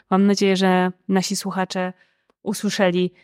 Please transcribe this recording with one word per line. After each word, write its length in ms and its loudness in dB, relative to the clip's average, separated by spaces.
mam 160 4
nadzieję, 300 2
że 360 2
nasi 280 0
słuchacze 560 -6
usłyszeli, 680 0